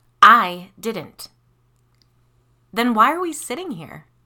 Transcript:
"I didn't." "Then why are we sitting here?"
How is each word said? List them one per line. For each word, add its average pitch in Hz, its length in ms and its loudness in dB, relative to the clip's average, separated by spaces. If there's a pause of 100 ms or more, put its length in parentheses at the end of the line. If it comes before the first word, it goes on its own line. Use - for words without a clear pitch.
(200)
"I 190 580 4
didn't." 180 500 -12 (1400)
"Then 240 220 -2
why 226 200 2
are 339 80 -6
we 349 120 -6
sitting 320 400 -10
here?" 160 320 -16 (220)